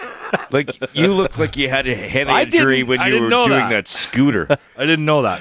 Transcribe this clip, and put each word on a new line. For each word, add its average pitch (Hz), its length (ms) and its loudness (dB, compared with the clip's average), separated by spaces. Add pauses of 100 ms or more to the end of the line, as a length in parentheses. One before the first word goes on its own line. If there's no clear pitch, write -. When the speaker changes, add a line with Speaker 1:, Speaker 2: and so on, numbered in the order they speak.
(500)
Speaker 1:
Like, 135 280 -2 (160)
you 165 180 2
look 190 260 0
like 160 180 -2
you 139 120 -2
had 131 180 -2
a 127 80 -2
head 123 340 -2
Speaker 2:
I 202 140 2
Speaker 1:
injury 135 360 2
Speaker 2:
didn't, 127 100 -2
Speaker 1:
when 127 120 0
Speaker 2:
I 185 60 0
Speaker 1:
you - 60 2
Speaker 2:
didn't 117 120 2
Speaker 1:
were 113 60 0
Speaker 2:
know 240 160 2
Speaker 1:
doing 175 140 2
Speaker 2:
that. 113 100 -2
Speaker 1:
that 104 180 -2
scooter. 117 600 0
Speaker 2:
<laughs> - 280 -2
I 127 80 -4
didn't 156 200 0
know 151 180 2
that. 92 180 -2